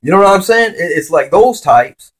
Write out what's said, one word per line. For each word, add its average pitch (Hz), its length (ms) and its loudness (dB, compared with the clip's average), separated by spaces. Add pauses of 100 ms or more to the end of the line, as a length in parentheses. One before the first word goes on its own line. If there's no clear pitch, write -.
You 139 100 -4
know 190 80 2
what 202 80 4
I'm 196 140 2
saying? 226 340 -2
It, 170 220 -6
it's 151 120 -8
like 143 220 -2
those 233 300 0
types. - 580 -2